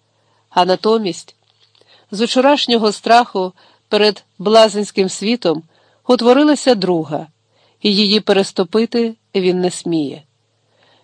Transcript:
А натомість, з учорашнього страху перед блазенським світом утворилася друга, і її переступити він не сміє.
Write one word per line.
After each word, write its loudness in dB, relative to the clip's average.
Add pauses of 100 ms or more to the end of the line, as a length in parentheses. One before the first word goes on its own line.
(500)
А 2
натомість, -2 (760)
з -6
учорашнього 0
страху 0 (360)
перед 0 (160)
блазенським 2
світом -4 (440)
утворилася 2
друга, -4 (540)
і 0
її 2
переступити -2 (200)
він 0
не -2
сміє. -6 (800)